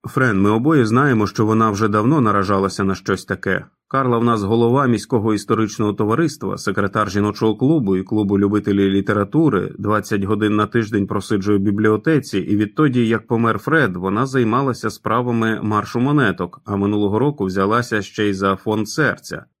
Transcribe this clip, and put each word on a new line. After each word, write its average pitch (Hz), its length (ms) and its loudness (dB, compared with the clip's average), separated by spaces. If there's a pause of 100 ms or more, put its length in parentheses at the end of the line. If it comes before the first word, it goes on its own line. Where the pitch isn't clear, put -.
Френ, 117 380 0
ми 101 80 4
обоє 123 360 2
знаємо, 113 420 2
що - 180 0
вона 110 240 2
вже 104 180 0
давно 110 340 2
наражалася 98 640 0
на 98 120 0
щось - 300 -4
таке. 95 400 -4 (220)
Карла 131 300 0
в 113 60 0
нас 117 180 2
голова 117 460 2
міського 110 460 0
історичного 107 600 -2
товариства, 107 640 -2
секретар 101 540 -2
жіночого 104 440 0
клубу 127 400 0
і 95 80 -2
клубу 101 360 0
любителів 101 500 2
літератури, 101 880 0
двадцять 104 440 -2
годин 104 320 0
на 107 100 2
тиждень 107 420 -2
просиджує 101 500 -2
в 98 40 0
бібліотеці, 107 800 0
і 95 160 -2
відтоді, 120 520 0
як 113 200 -2
помер 113 320 0
Фред, 131 380 0
вона 98 280 -2
займалася 127 640 -2
справами 113 760 -2
маршу 104 360 -2
монеток, 120 640 0
а 101 100 -4
минулого 104 440 0
року 143 260 -2
взялася 104 560 0
ще 104 280 -2
й 101 40 -2
за 95 220 0
фонд 107 340 -4
серця. - 560 -4 (160)